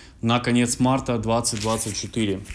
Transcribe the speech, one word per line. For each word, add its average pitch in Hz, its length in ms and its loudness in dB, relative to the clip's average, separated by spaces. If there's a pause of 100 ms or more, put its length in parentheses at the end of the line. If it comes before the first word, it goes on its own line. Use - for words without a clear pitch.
(220)
на 117 180 2
конец 120 400 2
марта 127 380 2
двадцать 113 440 0
двадцать 110 380 -2
четыре. 101 420 -2 (140)